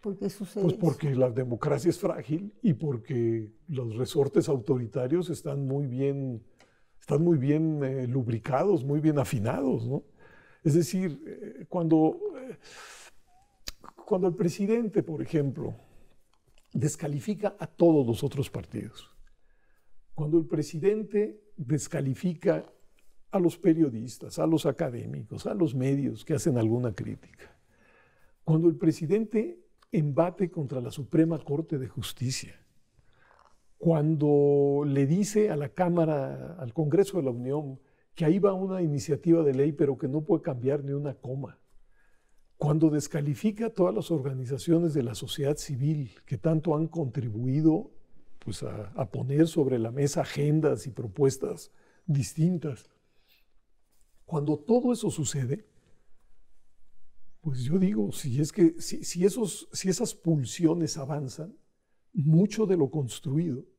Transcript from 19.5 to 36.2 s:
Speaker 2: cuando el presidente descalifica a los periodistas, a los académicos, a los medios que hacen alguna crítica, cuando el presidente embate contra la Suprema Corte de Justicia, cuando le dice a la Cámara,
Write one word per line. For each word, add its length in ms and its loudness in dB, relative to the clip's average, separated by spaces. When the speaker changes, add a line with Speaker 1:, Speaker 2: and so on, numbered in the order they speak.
Speaker 2:
cuando 240 2
el 80 4
presidente 960 -2
descalifica 1160 -2
a 80 2
los 180 4
periodistas, 800 0
a 80 2
los 180 2
académicos, 800 -4
a 80 -4
los 220 0
medios 500 0
que 80 -2
hacen 240 2
alguna 360 2
crítica, 600 -12
cuando 240 4
el 80 6
presidente 880 0
embate 580 0
contra 320 -6
la 80 -8
Suprema 480 2
Corte 400 -4
de 100 -6
Justicia, 680 -8
cuando 1080 4
le 200 2
dice 460 2
a 40 -2
la 140 -4
Cámara, 840 0